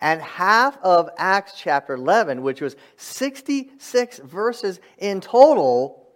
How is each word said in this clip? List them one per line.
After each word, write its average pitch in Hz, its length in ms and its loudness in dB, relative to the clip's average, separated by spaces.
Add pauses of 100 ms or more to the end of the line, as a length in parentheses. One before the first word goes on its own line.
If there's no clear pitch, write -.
and 160 180 0
half 220 640 0
of 175 340 4
Acts 190 400 -2
chapter 143 380 -4
eleven, 139 480 0
which 135 180 -4
was 139 160 -8 (200)
sixty-six 262 1200 -6
verses 190 640 -6 (180)
in 196 240 -6
total, 151 920 2